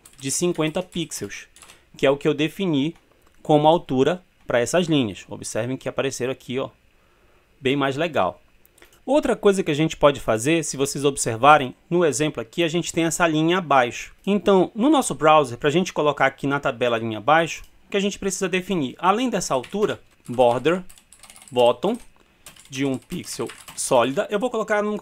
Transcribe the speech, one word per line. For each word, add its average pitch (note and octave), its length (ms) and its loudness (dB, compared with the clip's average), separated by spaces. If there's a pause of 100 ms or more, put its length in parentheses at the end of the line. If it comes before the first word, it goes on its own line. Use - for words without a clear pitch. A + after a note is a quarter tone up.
(180)
de C3+ 120 -8
cinquenta D#3+ 520 -2
pixels, - 640 -10 (500)
que - 80 -4
é C#3 60 6
o C#3+ 60 2
que C#3 100 -4
eu D3+ 80 2
defini D#3 600 -2 (480)
como D3+ 260 4
altura D#3 540 2 (240)
pra B2 140 2
essas D#3+ 260 0
linhas. C3+ 420 -2
Observem A#2 480 -8
que - 120 -10
apareceram B2+ 440 -6
aqui, B2 260 -10
ó, C3 120 -6 (880)
bem C3 160 0
mais C#3 200 0
legal. C3+ 460 -2 (640)
Outra C4+ 320 0
coisa G3 260 2
que - 80 -4
a D3+ 40 0
gente D#3 220 0
pode C#3+ 220 4
fazer, C3+ 460 0
se - 120 -8
vocês C3+ 280 -2
observarem C3+ 720 4 (120)
no F3 160 0
exemplo D3 380 -2
aqui, E3+ 220 -4
a E3 40 2
gente D#3+ 240 -4
tem E3 120 0
essa E3+ 200 0
linha E3 340 2
abaixo. C3+ 540 0 (140)
Então, G3 480 2
no A#3+ 160 2
nosso C4 240 2
browser, C#3+ 420 4
pra D3 140 -2
gente F3 220 0
colocar D3 340 0
aqui - 180 -4
na C#3+ 140 0
tabela B2 380 -2
a - 20 0
linha A2+ 200 -6
abaixo, D3+ 440 0 (240)
o - 40 -20
que - 60 -4
a G3+ 40 -2
gente G3 180 -4
precisa G3 300 -4
definir? F3+ 500 -4
Além G#3+ 320 0
dessa F3+ 240 -4
altura, C#3+ 460 -4 (280)
border, B2+ 540 2 (680)
bottom, B2 440 2 (720)
de C3+ 160 -6
um C3+ 140 -2
pixel B2 500 -10 (280)
sólida. C#3 520 0
Eu G#3 120 -2
vou A#3+ 100 -4
colocar G#3+ 320 -2
no, G#3 200 -4